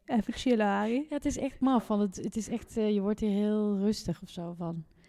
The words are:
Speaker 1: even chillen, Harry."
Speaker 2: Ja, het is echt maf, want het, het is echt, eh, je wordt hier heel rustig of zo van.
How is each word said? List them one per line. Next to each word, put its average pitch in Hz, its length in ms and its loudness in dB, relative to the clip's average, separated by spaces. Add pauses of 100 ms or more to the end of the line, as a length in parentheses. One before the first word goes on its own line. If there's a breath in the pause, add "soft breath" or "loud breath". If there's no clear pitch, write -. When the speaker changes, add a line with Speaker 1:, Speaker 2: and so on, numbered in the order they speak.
Speaker 1:
even 233 280 0
chillen, 220 340 2
Harry." 214 420 0
Speaker 2:
Ja, 294 80 -6
het 285 80 -4
is 285 140 -2
echt - 220 -4
maf, 254 280 4
want 208 140 2
het, 196 220 -2
het 214 120 -6
is 214 120 -4
echt, - 280 -6
eh, 214 180 2
je 202 60 2
wordt 208 200 0
hier 214 100 2
heel 208 480 2
rustig 196 440 -2
of 180 60 -14
zo 175 280 -10
van. 165 280 -6 (240 soft breath)